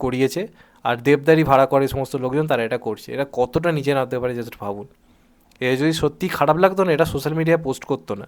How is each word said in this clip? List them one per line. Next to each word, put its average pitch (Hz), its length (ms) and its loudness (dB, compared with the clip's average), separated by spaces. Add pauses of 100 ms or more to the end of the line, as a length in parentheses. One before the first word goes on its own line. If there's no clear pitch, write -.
করিয়েছে, 131 380 0 (460)
আর 120 60 2 (120)
দেবদারই 151 440 6
ভাড়া 135 220 6
করে 139 140 4
এই 123 80 -2
সমস্ত 135 200 -6 (100)
লোকজন 139 260 -2
তারা 120 180 0
এটা 120 180 -4
করছে। 107 280 -8
এরা 139 100 -4 (140)
কতটা 165 380 0
নিচে 139 220 -2
নামতে 131 240 -2
পারে 123 160 -2
just 117 240 -10
ভাবুন। 101 240 -8 (720)
এ 127 80 -2 (120)
যদি 156 120 2 (100)
সত্যি 156 240 -2 (120)
খারাপ 151 260 4
লাগতো 190 220 4
না, 175 100 0
এটা 160 160 2
সোশ্যাল 151 280 -4
মিডিয়ায় 165 260 2
পোস্ট 131 240 -6
করতো 131 300 -6
না, - 80 -16